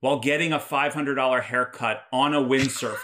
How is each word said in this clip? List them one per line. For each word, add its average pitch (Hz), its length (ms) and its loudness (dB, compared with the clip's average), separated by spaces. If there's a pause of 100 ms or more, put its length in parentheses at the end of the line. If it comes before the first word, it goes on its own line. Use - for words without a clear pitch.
while 135 180 2
getting 151 340 0
a 147 60 0
five 143 340 -2
hundred 143 220 -2
dollar 127 280 2
haircut 120 600 -2 (100)
on 147 220 2
a 147 60 4
windsurf 131 640 0